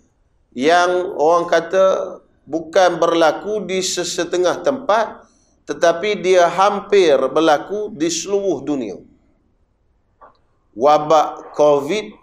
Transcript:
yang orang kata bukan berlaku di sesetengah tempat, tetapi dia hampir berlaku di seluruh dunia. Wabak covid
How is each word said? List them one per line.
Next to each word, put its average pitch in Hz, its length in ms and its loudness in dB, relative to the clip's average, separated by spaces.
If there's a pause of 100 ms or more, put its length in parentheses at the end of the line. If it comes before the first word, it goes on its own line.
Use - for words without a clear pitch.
(540)
yang 175 640 0
orang 170 320 2
kata 190 720 0 (240)
bukan 165 580 0
berlaku 165 640 0
di 185 160 -4
sesetengah 175 800 -4
tempat, 196 600 -2 (420)
tetapi 170 540 -2
dia 175 320 2
hampir 190 640 2 (160)
berlaku 160 640 0
di 160 160 -2
seluruh 190 520 -2
dunia. 123 360 -6 (1800)
Wabak 151 800 0
covid 147 560 0 (120)